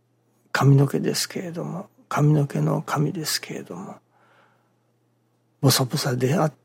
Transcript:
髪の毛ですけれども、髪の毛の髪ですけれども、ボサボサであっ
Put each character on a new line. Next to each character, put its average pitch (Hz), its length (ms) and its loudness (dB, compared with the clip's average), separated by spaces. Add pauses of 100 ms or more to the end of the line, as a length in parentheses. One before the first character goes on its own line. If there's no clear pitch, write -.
(520)
髪 139 240 6
の 139 140 6
毛 151 100 -2
で - 160 -2
す - 140 -4
け - 140 -10
れ 170 80 -10
ど 165 120 -10
も、 160 240 -10 (220)
髪 147 240 4
の 143 140 2
毛 151 120 -4
の 151 220 0
髪 151 320 -2
で 160 100 -8
す - 160 -4
け - 140 -14
れ - 100 -12
ど 87 140 -14
も、 - 180 -14 (1700)
ボ 135 100 6
サ 135 140 2
ボ 156 100 -6
サ 127 220 -4
で 127 180 0
あ 156 80 0
っ 151 100 -2 (120)